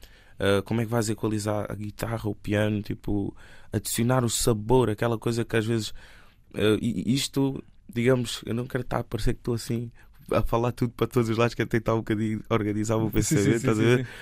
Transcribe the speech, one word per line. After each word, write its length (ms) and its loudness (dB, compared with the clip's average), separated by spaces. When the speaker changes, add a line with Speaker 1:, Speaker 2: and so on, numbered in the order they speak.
Speaker 1:
ah, 240 4
como 180 -2
é 40 -2
que 60 -8
vais 180 0
equalizar 600 -2
a 60 -6
guitarra, 540 -6
o 60 -6
piano? 480 0
Tipo, 520 -4
adicionar 500 2
o 60 0
sabor, 600 2
aquela 260 -2
coisa 260 -2
que 140 -4
às 80 2
vezes, 260 -2
ah, 260 2
e, 320 -2
e 40 4
isto, 480 -2
digamos, 540 0
eu 80 -4
não 140 -4
quero 160 -4
estar 160 -2
a 40 -4
parecer 300 0
que 60 -6
estou 160 -2
assim 360 -6
a 120 4
falar 280 0
tudo 220 -2
para 140 0
todos 240 2
os 80 0
lados, 160 2
que 80 -2
até 140 -2
está 180 0
um 20 0
bocadinho 500 -2
organizar 500 0
o 20 2
meu 100 0
Speaker 2:
Sim, 60 -6
Speaker 1:
P 80 4
C 140 0
B, 40 4
Speaker 2:
sim, 80 4
sim, 60 4
Speaker 1:
estás 240 2
a 20 2
Speaker 2:
sim, 60 4
Speaker 1:
ver? 180 4
Speaker 2:
sim. 60 -14